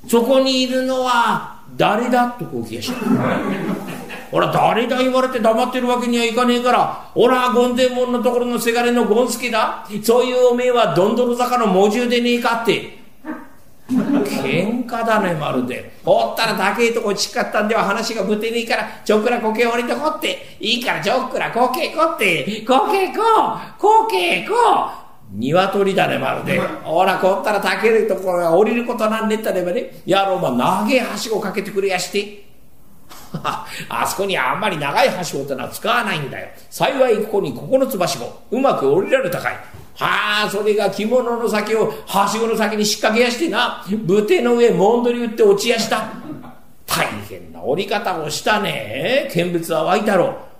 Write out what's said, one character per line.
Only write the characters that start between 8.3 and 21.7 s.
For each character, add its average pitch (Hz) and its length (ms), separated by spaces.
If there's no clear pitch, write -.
こ 240 80
ろ 240 80
の 240 140
せ 233 120
が 240 100
れ 240 100
の 240 140
権 233 220
助 240 220
だ。 220 340
そ 247 180
う - 20
い 254 80
う 247 200
お - 20
め 247 120
え 254 40
は 220 240
ど 185 140
ん 233 80
ど 247 100
ろ 240 100
坂 240 220
の 233 80
猛 196 220
獣 240 200
で 240 120
ね 240 140
え 240 40
か」 233 240
っ - 20
て。 170 340
喧 185 960
嘩 226 180
だ 220 160
ね、 180 140
ま 147 160
る 127 160
で。 117 380
ほ 226 300
っ - 20
た 226 100
ら 208 80
高 196 260
え 233 120
と 226 100
こ 202 100
ち - 180
っ - 20
か 233 100
っ - 80
た 214 120
ん 208 60
で 226 60
は 196 100
話 220 300
が 220 80
ぶ 208 140
て 226 160
ね 233 80
え 220 40
か 233 120
ら、 220 120
ち - 80
ょ 214 80
く 233 80
ら 240 120
こ 214 120
け 233 140
降 233 120
り 240 60
て 247 100
こ 294 220
っ - 40
て。 - 400
い 233 180
い 233 60
か 185 80
ら、 160 80
ち 175 100
ょ 254 120
く - 160
ら 156 120
こ 247 200